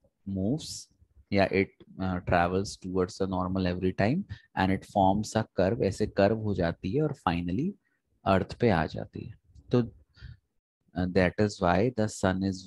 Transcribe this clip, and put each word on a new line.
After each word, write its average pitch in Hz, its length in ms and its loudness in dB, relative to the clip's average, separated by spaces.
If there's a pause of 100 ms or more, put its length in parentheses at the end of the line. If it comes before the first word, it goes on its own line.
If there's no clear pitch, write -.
(280)
moves 98 420 -4 (640)
या 98 160 4
it, - 260 0 (280)
uh, 92 180 -2 (100)
travels 92 460 2 (100)
towards 92 320 -2
the 95 100 -2
normal 92 380 -2
every 90 260 -2
time 131 320 0 (340)
and 95 200 2
it - 80 -20
forms 101 500 2
a 113 80 0 (160)
curve, 107 220 2
ऐसे 98 240 0
कर्व 104 320 2
हो 107 160 -2
जाती 90 380 -2
है 147 100 0
और 143 120 -2 (140)
finally 87 440 -2 (520)
अर्थ 95 340 2
पे 120 120 4
आ 80 160 2
जाती - 340 -10
है। - 140 -14 (360)
तो, 123 120 4
uh, - 1300 -10
that 90 320 4
is 104 100 2 (120)
why 92 280 4
the 107 180 -2
sun 92 300 0
is 95 280 -2